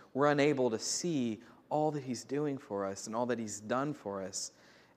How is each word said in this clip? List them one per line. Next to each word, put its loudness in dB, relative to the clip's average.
we're 6
unable 4
to 2
see -2
all 2
that -4
he's -6
doing -2
for -4
us -6
and -6
all 2
that 0
he's -6
done -2
for -6
us -8